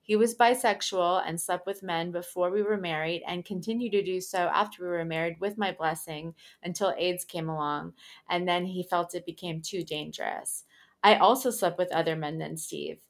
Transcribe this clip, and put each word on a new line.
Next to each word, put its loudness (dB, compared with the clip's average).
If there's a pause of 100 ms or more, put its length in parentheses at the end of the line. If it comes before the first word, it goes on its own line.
He 2
was 4
bisexual 4
and -4
slept -2
with -6
men -2
before 0
we 2
were 2
married -2
and -6
continued -4
to 4
do -2
so 0
after 0
we -4
were -2
married -2
with -2
my 0
blessing -4 (260)
until 0
aids -2
came -6
along. -4 (360)
And 0
then 0
he -4
felt -2
it -6
became -6
too -6
dangerous. -8 (360)
I 10
also 6
slept 0
with 0
other 0
men -4
than -6
Steve. -8 (100)